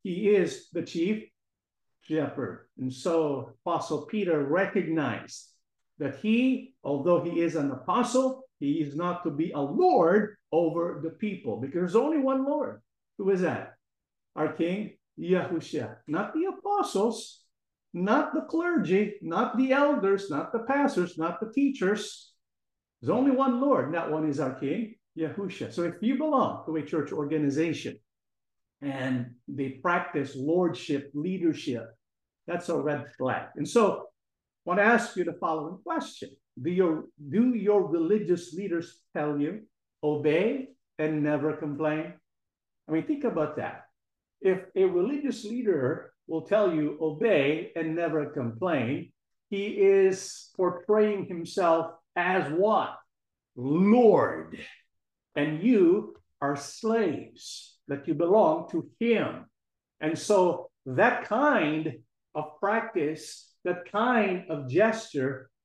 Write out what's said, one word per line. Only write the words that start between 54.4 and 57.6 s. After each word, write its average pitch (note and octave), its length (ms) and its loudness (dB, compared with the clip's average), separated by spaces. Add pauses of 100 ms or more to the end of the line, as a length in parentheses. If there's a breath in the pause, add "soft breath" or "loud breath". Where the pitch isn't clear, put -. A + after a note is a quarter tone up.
And D3+ 280 -2
you G#3 540 4 (260)
are C#3+ 140 -2
slaves, - 1200 -4 (100)